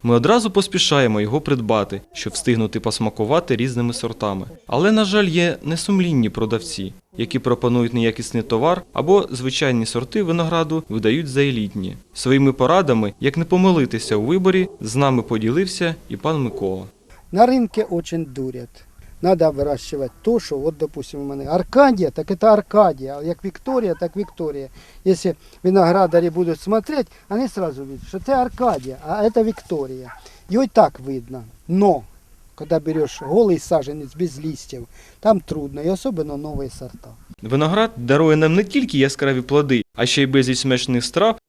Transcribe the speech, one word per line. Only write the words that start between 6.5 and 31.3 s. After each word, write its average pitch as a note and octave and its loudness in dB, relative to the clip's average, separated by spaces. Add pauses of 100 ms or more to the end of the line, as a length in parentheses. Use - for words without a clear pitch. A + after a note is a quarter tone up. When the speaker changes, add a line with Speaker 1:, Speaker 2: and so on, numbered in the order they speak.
Speaker 1:
які A#2 -4
пропонують A#2+ 0
неякісний A2+ -2
товар D3+ 0 (120)
або F3+ 2
звичайні B2+ 0
сорти C3 -4
винограду E3 -2
видають A2+ 0
за C3+ 0
елітні. G#2 -4 (160)
Своїми C3+ 4
порадами, C3 2
як C#3 -2
не E3 -2
помилитися E3 2
у G#2 0
виборі, F#3 2 (120)
з A2 -8
нами C3+ 2
поділився D#3 -2 (140)
і - -10
пан D#3 -2
Микола. F#2+ -4 (480)
Speaker 2:
На G3+ 4
рынке B3 0
очень E3 -4
дурят. B2+ -10 (520)
Надо E3 4
выращивать C#3 -4 (100)
то, A3+ 2
что C#3+ -6
вот, D3+ -4
допустим, D3 -8
у - -8
меня C#3 -8
Аркадия, F#3 4
так D#3+ -8
это G#3+ 4
Аркадия, D#3 2
а D3 -10
як E3 -6
Виктория, G#3 -4
так E3+ -6
Виктория. D3+ -8 (360)
Если F#3 0 (280)
виноградари F3 4
будут E3 -2
смотреть, A3 -2 (220)
они A#3 -2
сразу D3+ -6
видят, C3+ -14
что F#3+ -12
это C4 0
Аркадия, D3+ -2
а F#3+ -2
это A3+ 2
Виктория. C3 -6 (360)
Её A3+ 2
и B3 0
так F#3+ 2
видно. B2+ -10 (240)